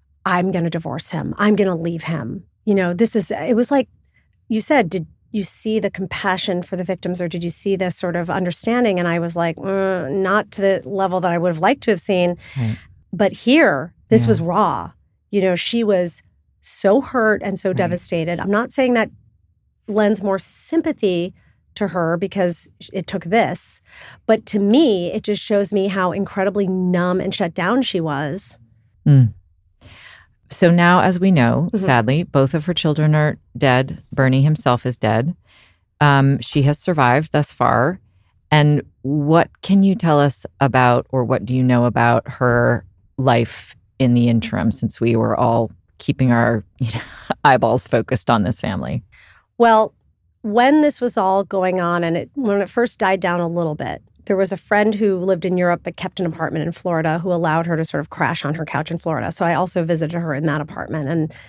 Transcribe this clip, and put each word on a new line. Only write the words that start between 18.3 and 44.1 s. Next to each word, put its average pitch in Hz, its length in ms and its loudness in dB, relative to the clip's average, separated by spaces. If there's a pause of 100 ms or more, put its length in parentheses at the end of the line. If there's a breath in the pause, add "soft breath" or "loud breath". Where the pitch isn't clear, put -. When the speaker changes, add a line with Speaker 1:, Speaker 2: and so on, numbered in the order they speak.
Speaker 1:
I'm 190 100 -6
not 214 220 0
saying 254 220 2
that 226 160 0 (800)
lends 208 340 0
more 190 160 -2
sympathy 190 960 -4 (420)
to 196 140 -4
her 165 280 -2
because 185 520 -4 (240)
it 180 140 -8
took 185 180 -8
this. 180 560 -2 (440 loud breath)
But 220 220 0
to 214 120 -2
me, 202 520 2
it - 120 -6
just 202 180 -4
shows 202 300 -2
me 196 160 0
how 185 240 -2
incredibly 196 560 -2
numb 180 540 0
and 190 120 -4
shut 170 200 -4
down 202 280 0
she 202 200 -2
was. 151 560 -6 (500)
Speaker 2:
Mm. 131 260 6 (1160 loud breath)
So 175 200 4
now, 175 320 6
as 180 180 2
we 190 120 4
know, 127 360 4
Speaker 1:
Mm-hmm. 226 180 -2
Speaker 2:
sadly, 131 380 2
both 135 300 2
of 156 120 -2
her 175 80 -2
children 151 420 2
are 151 220 0 (200)
dead. 135 540 0
Bernie 135 320 2
himself 143 420 2
is 127 120 -4
dead. 113 380 0 (680 soft breath)
Um, 139 380 4
she - 240 -2
has 147 140 2
survived 147 540 2
thus 147 200 0
far. 127 480 2 (520)
And 147 320 4 (180)
what 147 480 2 (140)
can 196 200 4
you 190 120 4
tell 156 240 2
us 143 260 0 (140)
about, 127 500 2
or 131 140 0
what 117 220 -2
do 127 100 -2
you 127 80 2
know 123 220 4
about 117 440 2
her 120 560 0 (320)
life 120 580 -2 (220)
in 123 160 2